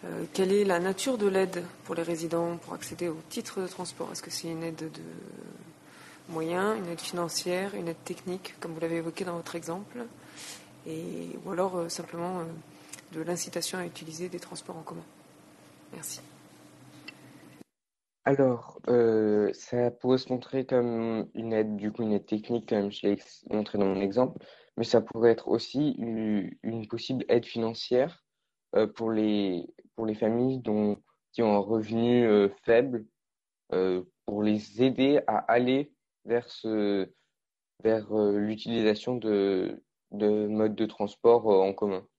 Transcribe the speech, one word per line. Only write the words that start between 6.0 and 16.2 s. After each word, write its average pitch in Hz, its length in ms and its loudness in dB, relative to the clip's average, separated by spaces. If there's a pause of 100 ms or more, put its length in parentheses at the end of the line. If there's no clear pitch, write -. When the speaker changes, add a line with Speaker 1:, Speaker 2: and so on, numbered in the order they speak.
Speaker 1:
moyens, 180 480 -2
une 180 100 -8
aide 170 140 -8
financière, 180 720 -4
une 180 140 -6
aide 165 140 -8
technique, 185 580 -10
comme 165 120 -8
vous 160 80 -10
l'avez 165 160 -2
évoqué 165 300 -6
dans 170 100 -6
votre 170 200 -10
exemple, 190 500 -10 (800)
et, 160 160 -8 (420)
ou 180 60 -10
alors, 180 260 -2
euh, 170 140 -4
simplement, 175 500 -8
euh, 165 40 -8 (680)
de 160 80 -8
l'incitation 170 560 -6
à 180 80 -6
utiliser 170 460 -10
des 180 100 -10
transports 170 380 -14
en 156 40 -14
commun ? 165 220 -14 (880)
Merci. - 280 -12 (2000)